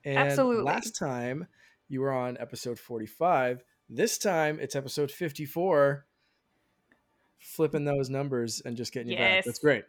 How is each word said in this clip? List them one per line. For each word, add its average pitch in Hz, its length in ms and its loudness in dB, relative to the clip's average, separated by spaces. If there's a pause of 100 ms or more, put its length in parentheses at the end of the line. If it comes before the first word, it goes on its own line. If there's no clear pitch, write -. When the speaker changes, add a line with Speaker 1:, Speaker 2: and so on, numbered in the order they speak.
Speaker 1:
And 143 140 0
Speaker 2:
Absolutely. 254 460 2
Speaker 1:
last 220 340 -2
time 131 480 -4 (420)
you 135 140 -4
were 135 100 0
on 123 260 -2
episode 120 400 -8
forty-five. 127 840 0 (240)
This 165 300 0
time 156 420 2
it's 135 160 -6
episode 139 340 -2
fifty-four. 147 920 0 (1300)
Flipping 151 460 -2
those 139 260 0
numbers 131 540 -2
and 120 120 -6
just 120 160 -8
getting 120 200 -6
you 175 40 -2
back. 190 280 4
That's - 20 -2
Speaker 2:
Yes. 120 140 -6
Speaker 1:
great. 135 280 6